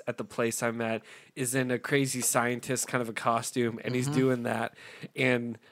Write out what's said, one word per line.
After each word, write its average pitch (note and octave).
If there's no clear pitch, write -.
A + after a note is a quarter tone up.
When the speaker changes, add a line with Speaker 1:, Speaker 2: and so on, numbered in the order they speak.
Speaker 1:
at B2
the A#2+
place A#2
I'm A#2
at A2+
is B2
in B2+
a B2
crazy C3+
scientist A#2+
kind B2+
of A2+
a A2+
costume, A#2
and B2+
he's B2+
Speaker 2:
Mm-hmm. C#3+
Speaker 1:
doing C3
that. A#2
And A#2+